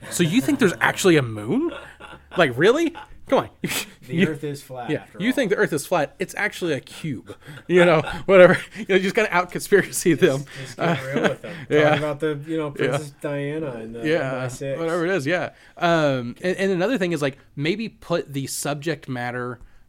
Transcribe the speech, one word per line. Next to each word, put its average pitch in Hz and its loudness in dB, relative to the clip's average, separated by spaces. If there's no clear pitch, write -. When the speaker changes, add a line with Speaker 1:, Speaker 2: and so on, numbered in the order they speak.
Speaker 1:
So - 0
you 180 2
think 285 0
there's 180 4
actually 165 4
a 139 6
moon? 123 -2
Like, 160 4
really? 277 2
Come 254 2
on." 107 -4
<laughs> - -6
Speaker 2:
The 127 -8
Speaker 1:
You, 170 4
Speaker 2:
earth 151 -6
is 143 -8
flat, 127 -10
Speaker 1:
yeah, 135 -2
Speaker 2:
after - -16
Speaker 1:
you 208 -2
Speaker 2:
all. 262 -4
Speaker 1:
think 240 -2
the 190 0
earth 196 0
is 147 -4
flat. 156 -2
It's 180 -8
actually 190 -4
a 127 -4
cube, 110 -10
you 175 6
know, 160 6
<laughs> - -10
whatever. 180 10
You 214 -10
know, 190 4
you 196 4
just 190 -2
gotta 214 2
out 180 0
conspiracy - 2
them. 139 2
Speaker 2:
Just, - -12
just - -
get 160 -2
real - 0
with - -6
them. - -12
Speaker 1:
<laughs> 123 -16
Yeah. 151 4
Speaker 2:
Talk 151 2
about 147 -4
the, 151 -4
you 160 -6
know, 151 -4
Speaker 1:
Yeah. 139 -2
Speaker 2:
Princess 147 -6
Diana 147 -6
and 113 -12
the 135 -6
Speaker 1:
Yeah, 151 0
Speaker 2:
M 127 -6
I 131 -4
six. 135 -6
Speaker 1:
whatever 165 -2
it 185 -2
is, 143 -2
yeah. 160 -2
Um, 143 0
and, 180 0
and 196 0
another 196 0
thing 180 0
is, 147 -2
like, 135 -4
maybe 196 -2
put - -6
the 139 -4
subject 151 -6
matter 123 -6